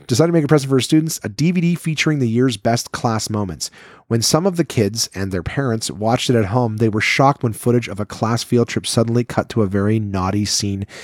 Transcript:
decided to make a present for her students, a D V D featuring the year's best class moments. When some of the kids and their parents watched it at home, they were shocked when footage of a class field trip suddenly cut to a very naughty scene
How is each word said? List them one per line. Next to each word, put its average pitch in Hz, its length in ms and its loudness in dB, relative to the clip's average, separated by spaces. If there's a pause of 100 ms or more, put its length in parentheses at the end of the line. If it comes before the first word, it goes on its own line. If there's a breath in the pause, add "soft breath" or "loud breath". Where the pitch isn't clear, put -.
decided 151 220 2
to 170 40 0
make 160 120 2
a - 20 -2
present 135 220 2
for 135 80 4
her 123 40 2
students, 156 420 0
a 104 60 -4
D 147 220 0
V 180 100 0
D 175 140 2
featuring 156 440 -2
the 123 100 2
year's 120 280 2
best 117 360 -2
class 110 360 -2
moments. 101 400 -4 (380 loud breath)
When 117 140 0
some 156 240 2
of 190 100 0
the 170 80 2
kids 113 500 -2
and 95 200 -6
their 87 100 -4
parents 120 480 -4
watched 110 380 -2
it 123 80 4
at 110 80 2
home, 110 320 0
they 113 100 2
were 107 140 0
shocked - 420 2
when 117 80 0
footage 120 380 0
of 95 100 -10
a 104 60 -4
class 117 360 -2
field 117 280 2
trip - 180 -4
suddenly 117 380 2
cut - 240 -4
to 113 140 0
a 101 40 0
very 101 320 0
naughty 98 460 -2
scene 98 420 -4 (160 loud breath)